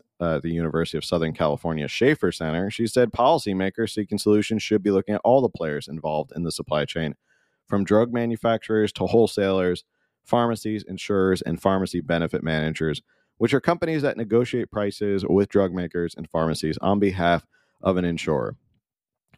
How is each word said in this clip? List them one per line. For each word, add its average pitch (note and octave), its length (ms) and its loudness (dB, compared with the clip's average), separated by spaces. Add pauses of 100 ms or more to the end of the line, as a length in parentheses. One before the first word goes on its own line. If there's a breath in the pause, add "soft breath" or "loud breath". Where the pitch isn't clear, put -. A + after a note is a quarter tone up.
(200)
uh, E2 160 0
at C#2 60 -4
the E2+ 100 -4
University E2 440 -2
of D2 80 -6
Southern E2 300 -2
California D#2 540 -2
Schaefer A#2 420 0
Center. F2 400 -4
She A#2 160 -4
said A#2+ 240 2
policymakers G#2+ 800 0
seeking G#2 280 -4
solutions G#2+ 440 2
should G#2 200 0
be G#2 100 2
looking G2 240 0
at - 80 -2
all C3 180 6
the A2+ 60 0
players D2 400 -6
involved D2+ 480 -6
in E2+ 80 -4
the D#2+ 80 -4
supply D2+ 320 -2
chain, D#2 320 -6 (500)
from G2+ 160 0
drug A2 300 4
manufacturers A2+ 800 0
to F#2 140 -2
wholesalers, F#2+ 760 2 (420)
pharmacies, A2+ 640 0
insurers, F#2+ 540 0
and E2 200 -6
pharmacy F#2+ 380 0
benefit E2 420 -2
managers, D#2 580 -2 (360)
which A#2+ 180 0
are C3 60 4
companies D#3+ 420 0
that C#3 140 0
negotiate A#2 560 0
prices G2+ 520 -2
with G2 240 4
drug F#2+ 240 2
makers F2 440 -4
and E2 140 -12
pharmacies D#2 480 0
on G2+ 200 2
behalf F2+ 480 2 (360)
of F#2+ 140 2
an F2+ 80 0
insurer. D#2 520 -2 (800)